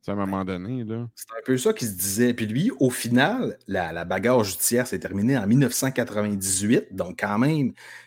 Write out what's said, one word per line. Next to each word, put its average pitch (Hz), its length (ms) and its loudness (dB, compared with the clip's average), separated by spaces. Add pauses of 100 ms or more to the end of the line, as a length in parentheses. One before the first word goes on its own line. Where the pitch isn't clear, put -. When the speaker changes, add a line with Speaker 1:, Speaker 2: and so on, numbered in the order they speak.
Speaker 1:
C'est - 60 -12
à 101 60 -2
un - 20 -4
moment 95 260 -2
donné, 95 400 -6
là. 113 300 -6
Speaker 2:
C'est - 160 -18
un 113 160 -12
peu 131 140 4
ça 214 140 2
qui 127 120 -4
se 104 100 -4
disait. 98 380 2
Puis 120 140 -2
lui, 147 320 0
au 131 100 6
final, 131 680 0 (120)
la, 90 240 -2
la 85 120 -6
bagarre 104 400 2
judiciaire 117 440 0
s'est - 100 -6
terminée 107 400 0
en 104 80 0
mille 117 140 6
neuf 135 140 2
cent 131 180 -2
quatre-vingt-dix-huit, 104 1000 0
donc 90 300 -8
quand 104 180 0
même 139 360 2 (340)